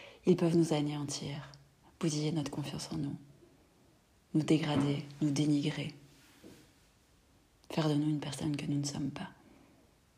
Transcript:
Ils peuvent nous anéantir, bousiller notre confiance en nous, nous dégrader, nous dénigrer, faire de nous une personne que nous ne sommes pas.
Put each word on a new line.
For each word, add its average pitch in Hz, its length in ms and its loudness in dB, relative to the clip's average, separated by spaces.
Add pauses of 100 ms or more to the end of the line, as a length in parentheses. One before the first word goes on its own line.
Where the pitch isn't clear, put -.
(280)
Ils 185 80 8
peuvent 170 200 4
nous 165 180 4
anéantir, 147 760 -4 (480)
bousiller 151 320 0
notre 151 200 -2
confiance 147 400 -6
en 160 60 -4
nous, 143 200 -4 (1160)
nous 156 80 4
dégrader, 143 600 2 (180)
nous 151 100 2
dénigrer, 147 640 0 (1800)
faire 156 180 2
de 147 60 4
nous 151 160 2
une 147 80 2
personne 147 360 -4
que 135 120 -6
nous 143 120 2
ne 143 60 -2
sommes 143 240 -4
pas. - 220 -10 (880)